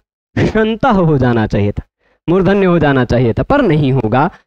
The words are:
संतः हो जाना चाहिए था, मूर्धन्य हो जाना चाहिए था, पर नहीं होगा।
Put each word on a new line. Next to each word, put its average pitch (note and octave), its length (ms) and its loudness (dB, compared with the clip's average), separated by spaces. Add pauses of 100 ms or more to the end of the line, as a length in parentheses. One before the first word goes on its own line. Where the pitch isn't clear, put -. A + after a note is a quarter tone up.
(360)
संतः A3 560 0
हो E3 260 2
जाना A#2+ 300 0
चाहिए G2+ 240 -2
था, - 120 -8 (460)
मूर्धन्य F#3+ 360 2
हो F3 140 2
जाना C#3 260 2
चाहिए A#2 280 0
था, C3 100 -4
पर C#4+ 180 0
नहीं D3+ 300 0
होगा। B2+ 380 0 (180)